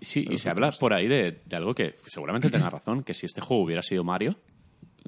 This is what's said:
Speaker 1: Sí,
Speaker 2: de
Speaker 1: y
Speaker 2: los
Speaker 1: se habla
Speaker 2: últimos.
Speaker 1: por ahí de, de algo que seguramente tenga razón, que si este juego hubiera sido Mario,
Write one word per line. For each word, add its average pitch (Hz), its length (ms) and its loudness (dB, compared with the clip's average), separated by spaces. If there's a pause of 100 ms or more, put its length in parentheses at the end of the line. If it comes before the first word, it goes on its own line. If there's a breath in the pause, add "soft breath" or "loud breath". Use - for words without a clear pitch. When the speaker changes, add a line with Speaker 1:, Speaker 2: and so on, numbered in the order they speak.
Speaker 1:
Sí, - 200 0
Speaker 2:
de - 60 -2
Speaker 1:
y - 40 -8
Speaker 2:
los 123 100 0
Speaker 1:
se - 80 0
habla 98 180 2
Speaker 2:
últimos. 147 120 -2
Speaker 1:
por - 140 4
ahí 95 140 2
de, 113 380 2
de - 100 -8
algo 87 200 -2
que 95 200 -2 (100)
seguramente 101 440 -2
tenga 87 200 2
razón, 110 340 -4
que - 100 -6
si - 120 -6
este - 160 -8
juego 117 220 4
hubiera 82 180 0
sido 90 220 -2
Mario, 92 320 0 (720)